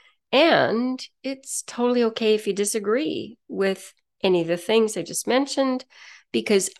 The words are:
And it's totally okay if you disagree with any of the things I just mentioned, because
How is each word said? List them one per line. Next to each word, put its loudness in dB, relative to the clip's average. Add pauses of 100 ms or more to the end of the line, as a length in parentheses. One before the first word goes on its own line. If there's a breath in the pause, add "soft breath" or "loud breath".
(320 soft breath)
And 2 (220)
it's -8
totally 0
okay 0
if -2
you 0
disagree -4
with -4 (280)
any 4
of -2
the 0
things 2
I -4
just -8
mentioned, 0 (480 loud breath)
because 2